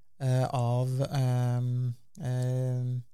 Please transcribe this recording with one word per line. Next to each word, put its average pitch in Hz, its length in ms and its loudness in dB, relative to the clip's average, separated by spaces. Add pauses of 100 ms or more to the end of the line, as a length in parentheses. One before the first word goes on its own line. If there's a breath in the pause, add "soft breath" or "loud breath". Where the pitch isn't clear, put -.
(240)
eh, 131 220 2 (100)
av, 123 320 2 (160)
ehm, 123 880 0 (320)
ehm, 127 680 0 (200)